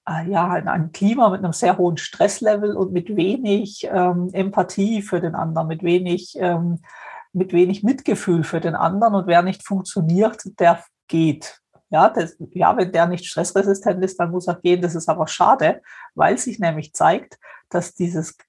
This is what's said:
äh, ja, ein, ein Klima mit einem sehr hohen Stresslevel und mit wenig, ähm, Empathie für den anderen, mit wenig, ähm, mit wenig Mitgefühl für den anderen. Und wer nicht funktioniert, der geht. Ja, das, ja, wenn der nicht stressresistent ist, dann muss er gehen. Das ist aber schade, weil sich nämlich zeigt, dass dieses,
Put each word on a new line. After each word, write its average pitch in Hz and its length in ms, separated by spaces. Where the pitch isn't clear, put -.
äh, 165 200
ja, 180 200
ein, - 180
ein 165 240
Klima 226 380
mit 185 140
einem 170 100
sehr - 240
hohen 175 200
Stresslevel 208 760
und 190 160
mit 175 240
wenig, 202 760
ähm, 180 420
Empathie 196 680
für 180 200
den 165 140
anderen, 165 320
mit 160 160
wenig, 175 560
ähm, 170 420
mit 185 200
wenig 180 300
Mitgefühl 190 600
für 160 180
den 165 140
anderen. 202 380
Und 190 140
wer 175 160
nicht 190 220
funktioniert, 185 760
der 170 240
geht. 160 520
Ja, 160 200
das, - 260
ja, 180 240
wenn 185 160
der 170 160
nicht 175 180
stressresistent 196 760
ist, 185 160
dann 170 120
muss 175 160
er 175 80
gehen. 180 260
Das 170 140
ist 165 120
aber 160 200
schade, 180 540
weil 160 220
sich 233 220
nämlich 156 340
zeigt, 175 460
dass 175 240
dieses, 175 420